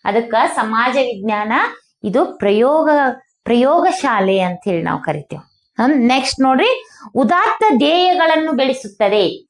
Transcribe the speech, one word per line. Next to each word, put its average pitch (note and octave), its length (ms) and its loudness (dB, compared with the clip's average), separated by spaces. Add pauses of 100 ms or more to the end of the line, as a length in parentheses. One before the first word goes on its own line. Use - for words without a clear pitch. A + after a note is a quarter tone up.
ಅದಕ್ಕ A3+ 300 -2 (200)
ಸಮಾಜ A3+ 380 -2
ವಿಜ್ಞಾನ A3 600 -2 (520)
ಇದು A3 220 0
ಪ್ರಯೋಗ, C#4 640 0 (540)
ಪ್ರಯೋಗಶಾಲೆ B3 960 0
ಅಂತ F3+ 240 -4
ಹೇಳಿ F3 180 -2
ನಾವು E3 200 -6
ಕರಿತೇವೆ. D3+ 480 -6 (320)
ಹ್ಮ್, C4 240 2
ನೆಕ್ಸ್ಟ್ B3+ 340 0
ನೋಡ್ರಿ, C4 440 2 (300)
ಉದಾತ್ತ F4+ 500 0 (140)
ಧ್ಯೇಯಗಳನ್ನು D#4+ 720 2
ಬೆಳೆಸುತ್ತದೆ. A3 720 0 (260)